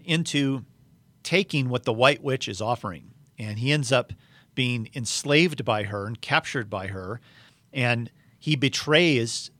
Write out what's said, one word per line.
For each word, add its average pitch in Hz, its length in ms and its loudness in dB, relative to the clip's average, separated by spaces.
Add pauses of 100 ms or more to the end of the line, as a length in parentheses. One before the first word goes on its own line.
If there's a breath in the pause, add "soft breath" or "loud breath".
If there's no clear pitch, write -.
into 143 600 0 (580)
taking 165 460 0
what 123 160 -2
the 120 80 0
White 127 300 4
Witch 135 260 -4
is 98 120 -6
offering. 107 500 -4 (280)
And 107 200 -6
he 127 140 0
ends 139 200 0
up 123 200 2 (420 soft breath)
being 123 400 -2
enslaved 143 680 2
by 107 200 0
her 101 220 -6
and 113 140 -10
captured 139 500 -2
by 95 180 -6
her. 98 320 -8 (520 soft breath)
And 120 380 -2 (280 soft breath)
he 151 180 0
betrays, 143 1040 2